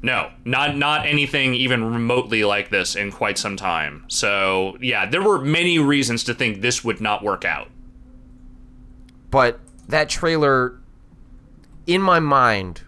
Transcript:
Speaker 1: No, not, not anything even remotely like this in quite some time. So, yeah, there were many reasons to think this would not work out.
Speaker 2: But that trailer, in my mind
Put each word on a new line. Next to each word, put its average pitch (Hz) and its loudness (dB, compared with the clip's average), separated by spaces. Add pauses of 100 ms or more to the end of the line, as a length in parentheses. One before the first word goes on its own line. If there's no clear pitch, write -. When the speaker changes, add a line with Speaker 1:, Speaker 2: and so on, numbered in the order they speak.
Speaker 1:
No, 117 -2 (160)
not, 139 -2
not 147 0
anything 139 0
even 123 0
remotely 117 0
like 101 0
this 92 0
in 101 -4
quite 101 -2
some 101 -4
time. 80 -4
So, 95 0
yeah, 113 -2
there 160 -2
were 196 4
many 165 2
reasons 139 2
to 120 -4
think 110 -2
this 120 0
would 110 -4
not 104 -2
work 101 -2
out. 78 -4 (1600)
Speaker 2:
But 123 2 (280)
that 151 0
trailer, 143 2 (1080)
in 175 4
my 180 4
mind 120 2